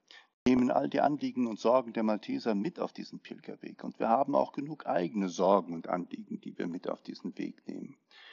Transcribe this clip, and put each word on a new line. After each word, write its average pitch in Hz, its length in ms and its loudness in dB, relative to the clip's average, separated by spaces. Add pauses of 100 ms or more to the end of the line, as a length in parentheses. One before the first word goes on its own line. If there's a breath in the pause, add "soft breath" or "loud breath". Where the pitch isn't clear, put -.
(460 loud breath)
nehmen 127 240 6
all - 180 2
die - 140 2
Anliegen 127 440 2
und 110 120 -4
Sorgen 117 340 4
der 113 120 0
Malteser 110 500 0
mit 101 260 -2
auf - 140 -4
diesen - 260 -12
Pilgerweg. - 640 -14
Und - 140 -10
wir - 100 0
haben 143 260 2
auch 135 180 2
genug 143 340 -8
eigene 131 420 0
Sorgen 87 460 2
und 82 140 -8
Anliegen, - 520 -6
die - 160 -14
wir - 100 -4
mit - 220 -6
auf - 140 -6
diesen - 340 -10
Weg - 320 -8
nehmen. - 300 -10 (340 loud breath)